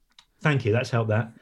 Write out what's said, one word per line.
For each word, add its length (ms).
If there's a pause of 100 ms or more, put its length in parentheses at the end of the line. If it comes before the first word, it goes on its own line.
(400)
Thank 240
you. 80
That's 180
helped 200
that. 320